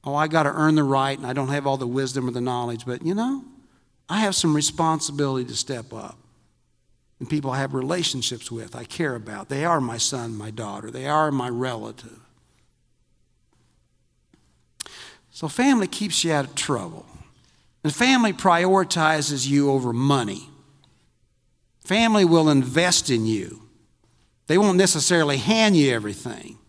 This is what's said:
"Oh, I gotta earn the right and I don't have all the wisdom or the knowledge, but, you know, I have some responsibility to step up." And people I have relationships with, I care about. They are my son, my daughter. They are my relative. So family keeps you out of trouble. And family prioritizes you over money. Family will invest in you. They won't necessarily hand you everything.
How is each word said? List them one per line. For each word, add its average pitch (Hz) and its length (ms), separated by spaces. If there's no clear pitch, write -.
"Oh, 139 100
I 151 140
gotta 156 240
earn 156 240
the 151 80
right 135 340
and 143 80
I 123 60
don't 131 160
have 143 180
all 139 100
the 131 120
wisdom 131 400
or - 20
the 123 100
knowledge, 120 460
but, 123 180
you 180 120
know, 262 280
I 196 120
have 196 160
some 156 180
responsibility 147 960
to 113 80
step 117 360
up." - 260
And 113 100
people 147 220
I 131 80
have 135 160
relationships 131 720
with, 113 280
I 120 80
care 139 320
about. 104 320
They 139 160
are 165 160
my 117 180
son, 117 380
my 107 160
daughter. 107 360
They 131 200
are 151 240
my 123 160
relative. 117 720
So - 160
family 240 400
keeps - 340
you 165 100
out 143 120
of 139 100
trouble. 92 520
And 151 100
family 240 400
prioritizes 165 1160
you 143 240
over 123 200
money. 123 560
Family 214 400
will 165 240
invest 143 640
in 113 160
you. 104 360
They 156 100
won't 196 220
necessarily 165 580
hand 214 400
you 139 160
everything. 113 680